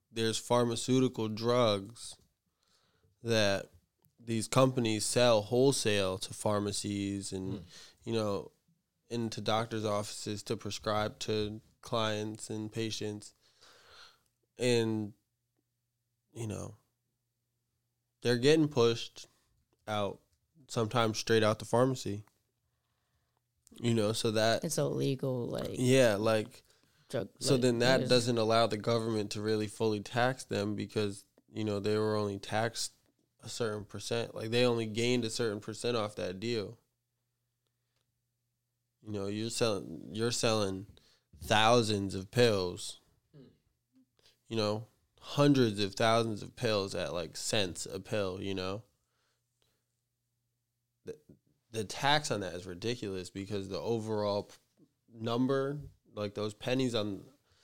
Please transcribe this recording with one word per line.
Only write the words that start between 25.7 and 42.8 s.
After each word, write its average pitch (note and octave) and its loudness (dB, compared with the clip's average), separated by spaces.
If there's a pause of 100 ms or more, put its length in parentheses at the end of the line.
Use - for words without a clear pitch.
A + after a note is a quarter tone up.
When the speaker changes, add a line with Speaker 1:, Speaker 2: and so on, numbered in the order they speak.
Speaker 1:
Yeah, B2+ 6
like, A2 0 (460)
Speaker 3:
drug, - -6 (120)
Speaker 1:
so - 2
Speaker 3:
like, B2 2
Speaker 1:
then A#2+ 4
that B2+ 6
Speaker 3:
there's B2+ -4
Speaker 1:
doesn't B2 4
allow A2+ 4
the G#2+ -2
government A2+ -2
to A2 -6
really G#2+ 0
fully G#2+ 0
tax A#2+ -2
them G#2 -2
because, G#2 -4 (280)
you A2 -4
know, G#2 -2
they G#2+ 0
were G#2+ 0
only G2+ -2
taxed - -4 (500)
a A2+ -14
certain G#2+ -4
percent. A2 -6
Like, A2 -8
they A#2+ 4
only A#2 2
gained A#2 2
a A2 -2
certain A2 -2
percent A2+ -6
off G#2+ -4
that F#2+ -6
deal. A2+ -4 (2250)
You G#2+ -12
know, G2+ -4
you're G#2+ -4
selling, E2 -2
you're A2+ -2
selling G#2 0 (560)
thousands G#2+ 4
of F#2+ -8
pills, G2 2 (1500)